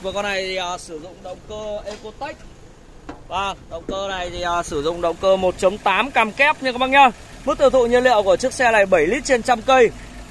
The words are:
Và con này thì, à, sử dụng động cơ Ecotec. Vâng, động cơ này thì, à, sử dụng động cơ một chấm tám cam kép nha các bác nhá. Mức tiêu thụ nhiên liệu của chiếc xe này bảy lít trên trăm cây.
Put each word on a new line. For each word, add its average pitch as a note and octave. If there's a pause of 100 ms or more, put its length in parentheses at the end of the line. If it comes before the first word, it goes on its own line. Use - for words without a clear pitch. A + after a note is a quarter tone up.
Và F#3+
con G3+
này G3
thì, F#3
à, F3+
sử D#3+
dụng F3
động F#3 (100)
cơ G#3+
Ecotec. G#3+ (920)
Vâng, F#3 (140)
động E3
cơ G3
này F3+
thì, F3
à, F3
sử D3+
dụng E3+
động E3
cơ F#3+
một F#3
chấm G3
tám G#3+
cam A3
kép D4
nha C4
các A#3+
bác C4
nhá. C4+ (340)
Mức D4+
tiêu C#4
thụ B3
nhiên B3
liệu A3+
của F#3
chiếc B3
xe A#3+
này G3+
bảy F3
lít A#3
trên B3
trăm A#3
cây. B3+ (400)